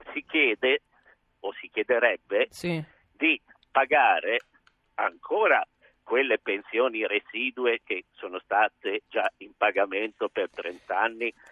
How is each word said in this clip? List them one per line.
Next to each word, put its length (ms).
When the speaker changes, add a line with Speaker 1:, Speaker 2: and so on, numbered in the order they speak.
Speaker 1:
si 120
chiede 580
o 200
si 80
chiederebbe 840
Speaker 2:
Sì. 340
Speaker 1:
di 280
pagare 720
ancora 720
quelle 360
pensioni 680
residue 760
che 300
sono 280
state 680
già 300
in 180
pagamento 720
per 220
trenta 500
anni 320